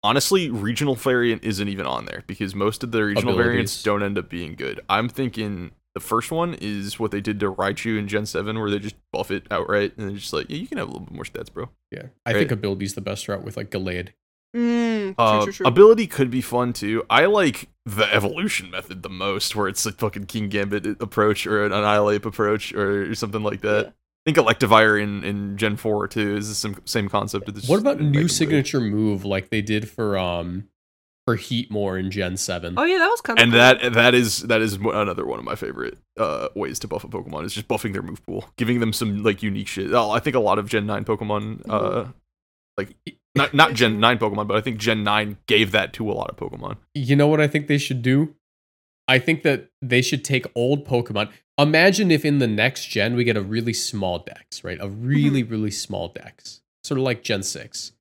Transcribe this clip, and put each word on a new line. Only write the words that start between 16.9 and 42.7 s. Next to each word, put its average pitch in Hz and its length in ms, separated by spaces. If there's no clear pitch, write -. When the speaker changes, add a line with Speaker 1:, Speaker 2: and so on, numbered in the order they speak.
Speaker 1:
I 143 160
like 196 420
the 107 200
evolution 101 560
method 92 320
the 92 80
most, 98 460
where 104 100
it's 98 180
a 110 80
fucking 101 340
King 104 220
Gambit 101 380
approach 107 420
or 104 220
an 101 60
Annihilate 104 520
approach 107 480
or 101 440
something 107 260
like 104 200
that. 107 240
Speaker 3:
Yeah. - 60
Speaker 1:
Think 147 80
Electivire 110 640
in, 101 220
in 101 320
Gen 104 200
four 104 320
too 104 280
is 104 120
the 107 60
same, 101 300
same 101 240
concept. 101 400
It's 101 200
Speaker 2:
What 165 80
Speaker 1:
just 214 100
Speaker 2:
about 277 120
Speaker 1:
a 156 40
Speaker 2:
new 151 80
Speaker 1:
Mega 143 100
Blade. 170 100
Speaker 2:
signature 147 500
move 104 440
like 95 260
they 107 120
did 107 260
for, 107 300
um, 87 500
for 117 100
Heatmore 104 600
in 95 120
Gen 92 260
seven? 90 420
Speaker 3:
Oh 277 60
yeah, 359 140
that 339 100
was 466 120
kinda 220 220
Speaker 1:
And 120 100
Speaker 3:
cool. 117 80
Speaker 1:
that, 123 340
that 120 200
is, 120 280
that 113 200
is 104 160
mo-, 104 120
another 101 360
one 57 120
of 60 60
my - 100
favorite, - 440
uh, 78 360
ways 87 260
to - 80
buff - 160
a - 40
Pokemon 76 360
is 98 100
just 104 140
buffing 107 240
their 98 100
move 87 240
pool, 95 300
giving 120 240
them 110 120
some, 104 300
like, 104 200
unique 101 260
shit. 95 240
Oh, 113 180
I 113 100
think 131 160
a 123 40
lot 104 180
of 104 100
Gen 104 180
nine 104 180
Pokemon, 107 640
uh, 107 120
Speaker 3:
Mm-hmm. 120 60